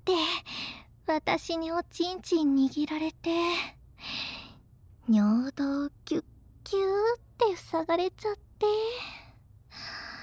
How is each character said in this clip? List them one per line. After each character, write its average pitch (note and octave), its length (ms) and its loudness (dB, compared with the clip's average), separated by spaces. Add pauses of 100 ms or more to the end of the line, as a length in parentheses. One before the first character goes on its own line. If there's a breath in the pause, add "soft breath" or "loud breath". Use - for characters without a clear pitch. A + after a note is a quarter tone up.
て、 F#4 80 2 (920 loud breath)
私 D#4+ 500 0
に E4 140 -4
お E4+ 140 -2
ち F4+ 280 -2
ん F#4 80 -8
ち E4 220 2
ん C#4 140 4
握 C4+ 340 2
ら D#4 80 -2
れ D#4+ 140 -2
て、 - 180 -4 (1800 loud breath)
尿 A3 440 6
道 C#4 360 -2 (160)
キ D#4 120 -2
ュ D#4+ 60 -2
ッ - 20 -8 (400)
キ G4 120 -2
ュ G4 40 2
ー G4 40 2
っ - 20 2 (520)
て G4+ 180 4
塞 E4 300 -2
が E4+ 100 2
れ F4+ 140 2
ち - 160 -8
ゃ G#4 60 0
っ - 20 -4
て。 - 320 -4 (1600 loud breath)